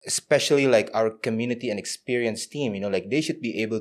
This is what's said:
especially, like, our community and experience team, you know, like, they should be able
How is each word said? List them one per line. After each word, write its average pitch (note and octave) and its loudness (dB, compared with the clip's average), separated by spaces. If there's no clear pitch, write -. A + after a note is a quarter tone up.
especially, C#3+ 2
like, A2+ 4
our A2 2
community A#2 -4
and G#2 -4
experience A#2 -4
team, C3+ -4
you G2 -4
know, G2+ -2
like, F#2+ -2
they C#3 0
should - -4
be A2+ -4
able A2 -2